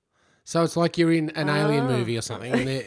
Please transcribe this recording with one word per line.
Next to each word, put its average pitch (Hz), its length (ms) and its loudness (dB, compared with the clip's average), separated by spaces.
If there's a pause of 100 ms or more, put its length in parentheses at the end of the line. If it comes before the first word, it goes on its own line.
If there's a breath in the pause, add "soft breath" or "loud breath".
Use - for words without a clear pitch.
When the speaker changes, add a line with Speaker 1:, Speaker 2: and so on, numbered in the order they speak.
(440)
Speaker 1:
So - 200 0
it's 160 120 -2
like 170 220 0
you're 165 140 4
in 156 180 0
an 151 180 -4
alien 147 380 2
Speaker 2:
Ah. 127 100 2
Speaker 1:
movie 117 200 -2
or 113 60 -4
something, 113 300 -8
and 131 140 0
they're, 135 200 -4